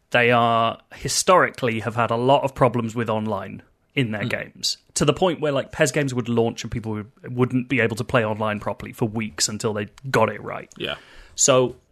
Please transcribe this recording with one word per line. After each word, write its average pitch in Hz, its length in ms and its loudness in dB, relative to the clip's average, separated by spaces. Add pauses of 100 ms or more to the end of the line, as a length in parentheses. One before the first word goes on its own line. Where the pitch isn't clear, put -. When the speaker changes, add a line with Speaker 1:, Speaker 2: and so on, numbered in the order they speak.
(120)
Speaker 1:
they 120 200 4
are 117 480 4 (160)
historically 123 840 2
have 107 140 -6
had 117 160 0
a 117 40 2
lot 127 280 4
of 135 120 -4
problems 117 400 0
with 117 140 -2
online 107 520 -4 (320)
in 123 180 0
their 107 120 -6
Speaker 2:
Mm. 123 60 -4
Speaker 1:
games, - 480 -6 (160)
to - 120 0
the 143 80 4
point - 280 0
where, 151 100 0
like, 135 220 -4
pes 151 180 -4
games 139 220 -2
would 120 160 -4
launch 117 340 0
and 113 80 -10
people 110 220 -6
would, 107 180 -10 (180)
wouldn't 123 400 0
be 131 120 0
able 110 160 0
to 101 80 -6
play 120 200 2
online 107 360 -2
properly - 320 -8
for - 140 -2
weeks 107 420 -4
until 107 240 -4
they 104 160 -6 (200)
got 110 200 4
it 107 120 -8
right. - 360 -10
Speaker 2:
Yeah. - 180 -6 (400)
Speaker 1:
So 127 400 4 (160)